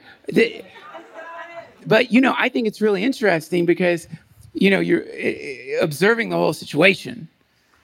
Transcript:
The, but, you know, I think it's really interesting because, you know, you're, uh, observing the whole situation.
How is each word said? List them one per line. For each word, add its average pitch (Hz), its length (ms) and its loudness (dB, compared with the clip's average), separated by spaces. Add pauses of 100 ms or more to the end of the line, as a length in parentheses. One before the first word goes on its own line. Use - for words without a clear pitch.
(280)
The, - 360 0 (1200)
but, 233 260 2
you 233 100 6
know, 254 160 2
I 247 120 0
think 254 180 -2
it's - 120 -6
really 202 240 2
interesting 180 640 0
because, 175 420 0 (460)
you 190 160 4
know, 190 100 4
you're, 170 240 0
uh, 139 800 -6
observing 190 460 0
the 170 60 -4
whole 170 180 2
situation. 160 760 -2 (560)